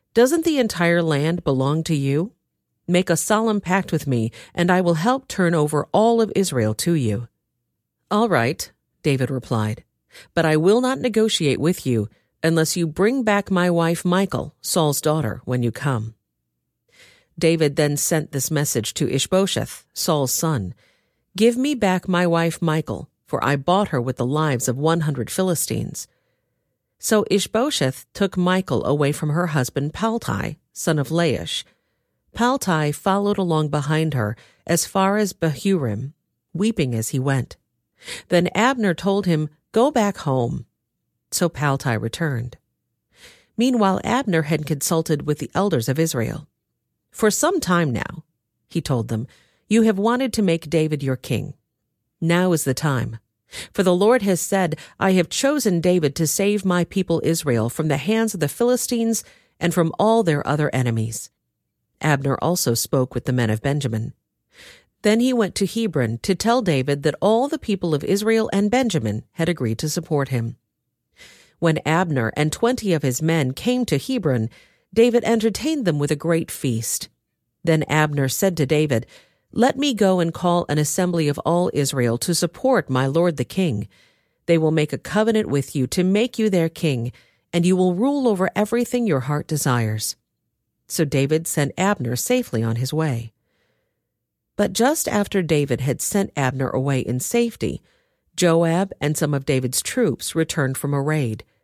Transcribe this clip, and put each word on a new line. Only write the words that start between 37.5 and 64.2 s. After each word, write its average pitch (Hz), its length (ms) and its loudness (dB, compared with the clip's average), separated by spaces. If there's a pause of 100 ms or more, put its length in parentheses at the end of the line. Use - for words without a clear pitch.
Then 175 260 4
Abner 226 380 2
told 196 320 0
him, 156 240 0 (220)
"Go 254 200 2
back 208 280 0
home." 131 460 -2 (640)
So 175 200 0
Paltai 139 460 -2
returned. 120 600 -6 (1000)
Meanwhile, 220 460 2
Abner 214 400 0
had 151 220 -2
consulted 156 640 -2
with 147 120 -2
the 131 140 -8
elders 165 360 0
of 131 100 0
Israel. 123 480 -4 (640)
"For - 180 2
some 311 300 0
time 170 320 2
now," - 320 -6 (460)
he 165 120 -4
told 117 260 -2
them, 117 200 -4 (400)
"you 220 160 4
have 214 160 2
wanted 240 340 2
to 226 80 0
make 165 280 0
David 156 340 0
your 131 120 0
king. - 400 -6 (640)
Now 175 320 2
is 156 100 0
the 135 100 0
time. 117 460 -2 (540)
For - 80 -2
the 180 140 4
Lord 214 260 4
has 196 200 0
said, 180 360 0 (220)
'I 190 140 2
have 180 160 2
chosen 262 520 0
David 170 340 2
to 165 120 0
save 202 380 0
my 180 180 2
people 170 400 -2
Israel 123 460 0
from 156 180 -4
the 143 100 0
hands 214 360 0
of 180 60 -8
the 147 80 0
Philistines 233 760 0 (360)
and 170 140 0
from 165 240 0
all 226 260 4
their 151 240 0
other 147 260 0
enemies.'" 113 560 -2 (720)
Abner 139 420 0
also 139 320 0
spoke 127 420 -2
with 123 100 -6
the 127 80 0
men 123 160 2
of 107 120 0
Benjamin. 131 520 -2 (920)